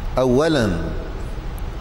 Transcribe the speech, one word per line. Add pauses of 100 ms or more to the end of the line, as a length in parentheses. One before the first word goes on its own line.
(180)
أولا، (1000)